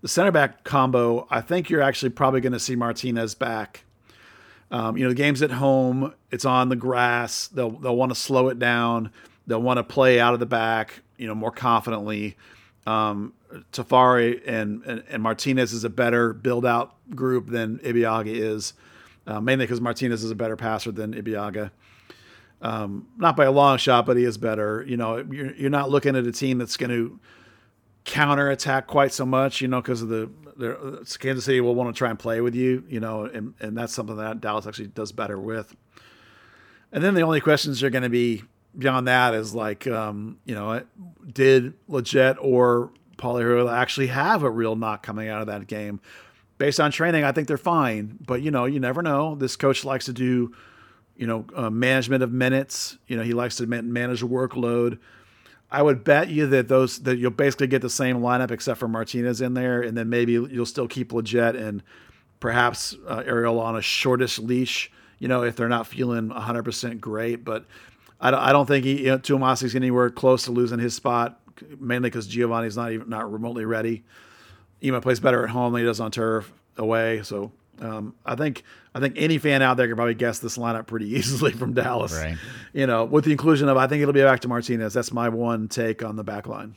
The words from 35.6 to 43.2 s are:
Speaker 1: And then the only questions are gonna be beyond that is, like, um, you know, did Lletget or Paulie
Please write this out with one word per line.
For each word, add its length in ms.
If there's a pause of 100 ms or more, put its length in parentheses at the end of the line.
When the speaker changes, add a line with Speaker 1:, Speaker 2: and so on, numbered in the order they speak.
Speaker 1:
And 100
then 120
the 80
only 180
questions 420
are 80
gonna 180
be 360 (340)
beyond 300
that 260
is, 200
like, 320
um, 580
you 100
know, 280 (500)
did 420 (140)
Lletget 520
or 520 (260)
Paulie 260